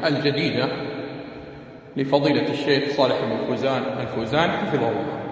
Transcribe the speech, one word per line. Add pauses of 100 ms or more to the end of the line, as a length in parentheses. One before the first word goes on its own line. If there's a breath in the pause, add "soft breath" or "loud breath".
الجديدة (1300)
لفضيلة
الشيخ
صالح
بن
فوزان (180)
الفوزان
حفظه
الله. (120)